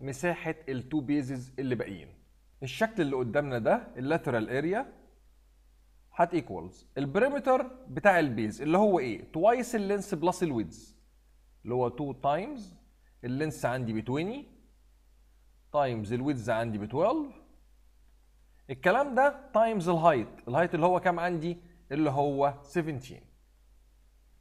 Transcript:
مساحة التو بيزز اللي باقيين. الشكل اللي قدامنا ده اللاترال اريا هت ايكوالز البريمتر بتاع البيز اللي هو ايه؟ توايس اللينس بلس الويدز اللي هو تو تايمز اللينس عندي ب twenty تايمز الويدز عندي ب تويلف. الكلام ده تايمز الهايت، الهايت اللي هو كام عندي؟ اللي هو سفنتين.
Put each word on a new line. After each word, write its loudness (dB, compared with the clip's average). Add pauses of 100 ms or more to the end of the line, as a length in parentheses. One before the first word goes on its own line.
مساحة -2 (140)
التو -2
بيزز -2
اللي 0
باقيين. -8 (480)
الشكل -2
اللي 0
قدامنا 0
ده 2 (100)
اللاترال 0
اريا -2 (1200)
هت 0
ايكوالز -6 (100)
البريمتر 0 (260)
بتاع 4
البيز -2
اللي 2
هو 6
ايه؟ -4
توايس 2
اللينس -2
بلس 0
الويدز -4 (640)
اللي -4
هو 2
تو -6
تايمز -4 (480)
اللينس -4
عندي -2
ب -4
twenty -4 (1300)
تايمز 0
الويدز -2
عندي 0
ب -4
تويلف. -2 (1300)
الكلام 2
ده 4
تايمز 4
الهايت، 4 (200)
الهايت 2
اللي 4
هو 4
كام 2
عندي؟ -2 (340)
اللي 2
هو 2 (100)
سفنتين. -6 (1200)